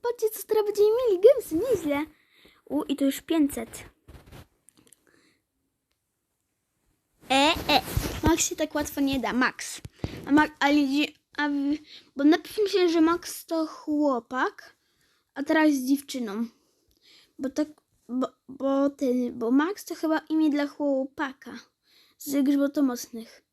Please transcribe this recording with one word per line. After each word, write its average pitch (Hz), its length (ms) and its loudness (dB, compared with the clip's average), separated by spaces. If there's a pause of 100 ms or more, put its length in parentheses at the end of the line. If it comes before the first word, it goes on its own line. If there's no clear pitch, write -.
Patrzcie, 466 280 -4
co - 180 -12
teraz 427 180 0
będziemy 415 240 2
mieli. 440 320 2
Gemsy, 480 340 6
nieźle. 330 500 0 (600)
U, 285 180 -4
i 277 120 -4
to 277 100 0
już 277 160 -2
pięćset. 277 480 0 (3500)
E, 277 240 4 (160)
e. 294 120 4 (420)
Max 320 260 2
się 349 60 -8
tak 302 200 -4
łatwo 294 260 -4
nie 269 180 0
da. 220 140 -4
Max. - 480 -4 (440)
A - 60 -2
Ma-, 302 280 4
ale 294 220 4
gdzie, 285 240 0 (320)
a 294 120 -2
w-, 285 280 -2 (380)
bo 277 80 -4
najpierw 311 340 -2
myślałem, 381 320 2
że 330 120 2
Max 339 440 -2
to 320 220 -4
chłopak, 294 1080 -4 (580)
a 285 100 -8
teraz 311 300 4
z 254 160 -2
dziewczyną. 240 560 -2 (960)
Bo 262 100 -4
tak... 302 180 -2 (420)
Bo, 254 180 -2 (220)
bo 269 400 0
ten, 247 500 -2
bo 226 120 -2
Max 302 340 2
to 339 100 -10
chyba 311 340 0
imię 311 200 2
dla 285 180 0
chłopaka 269 920 -4 (580)
z 285 260 0
Grzbotomocnych. 277 1080 0